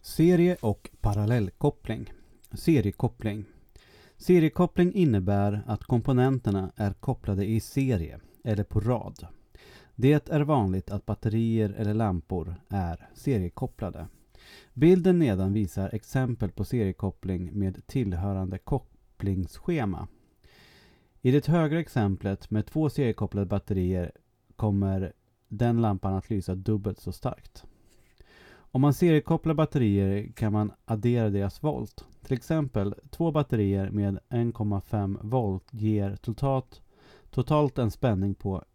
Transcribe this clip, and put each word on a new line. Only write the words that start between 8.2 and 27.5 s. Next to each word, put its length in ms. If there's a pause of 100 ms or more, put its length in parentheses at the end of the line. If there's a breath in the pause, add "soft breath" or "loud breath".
eller 200
på 160
rad. 460 (680 loud breath)
Det 340
är 120
vanligt 500
att 160
batterier 720
eller 160
lampor 600 (140)
är 460
seriekopplade. 920 (680 loud breath)
Bilden 440
nedan 340
visar 420
exempel 560
på 140
seriekoppling 960
med 280
tillhörande 720
kopplingsschema. 1500 (1120 soft breath)
I 100
det 160
högra 340
exemplet 720
med 160
två 240
seriekopplade 560
batterier 680 (440)
kommer 560 (360)
den 340
lampan 320
att 160
lysa 240
dubbelt 460
så 120
starkt. 520 (1080 soft breath)